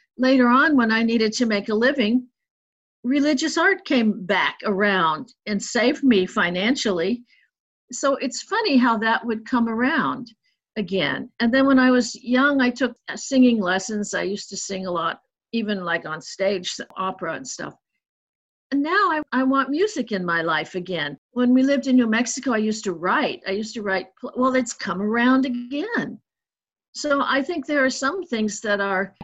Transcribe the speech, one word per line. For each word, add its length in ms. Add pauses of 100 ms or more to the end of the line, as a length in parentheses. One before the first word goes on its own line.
(180)
later 280
on, 300
when 160
I 100
needed 300
to 140
make 220
a 60
living, 540 (760)
religious 520
art 280
came 420
back 380
around 680 (140)
and 160
saved 400
me 240
financially. 960 (720)
So 240
it's 260
funny 340
how 220
that 260
would 200
come 240
around 640 (440)
again. 640
And 140
then 140
when 120
I 120
was 260
young, 440
I 100
took 260 (180)
singing 460
lessons. 540
I 80
used 260
to 80
sing 300
a 40
lot, 300 (320)
even, 320
like, 220
on 140
stage, 540 (220)
opera 380
and 120
stuff. 280 (1000)
And 100
now 80
I, 400
I 140
want 260
music 400
in 140
my 180
life 320
again. 420 (160)
When 220
we 80
lived 240
in 80
New 140
Mexico, 460
I 40
used 260
to 80
write. 540
I 60
used 220
to 80
write 260 (100)
pl-, 160
well, 220
it's 160
come 280
around 460
again. 720 (720)
So 300
I 200
think 240
there 180
are 60
some 340
things 380
that 180
are 440